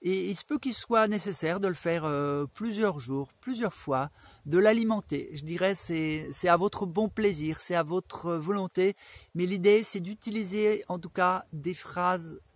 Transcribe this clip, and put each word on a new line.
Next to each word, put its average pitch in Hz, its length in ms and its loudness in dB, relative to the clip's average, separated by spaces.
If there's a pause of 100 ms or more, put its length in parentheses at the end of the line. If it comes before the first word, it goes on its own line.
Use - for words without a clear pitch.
et 185 280 0
il 196 60 -2
se - 100 -6
peut 302 140 -4
qu'il 247 140 -2
soit 220 360 2
nécessaire 185 500 0
de 196 80 0
le 180 60 0
faire, 165 320 0
euh, 143 400 0
plusieurs 208 540 -2
jours, 135 420 -4
plusieurs 240 320 -4
fois, 135 380 -2 (340)
de 160 140 4
l'alimenter. 214 720 2
Je 143 100 -10
dirais, 175 320 0
c'est, 156 560 -2
c'est - 160 0
à 175 80 8
votre 196 300 0
bon 190 240 0
plaisir, 156 500 0
c'est - 160 -4
à 165 80 4
votre 170 500 -4
volonté, 185 600 0 (380)
mais 175 120 0
l'idée, 202 380 4
c'est 208 160 0
d'utiliser 214 880 -2
en 180 120 -4
tout 170 100 -12
cas 185 420 0
des 160 220 -6
phrases 175 640 -2 (160)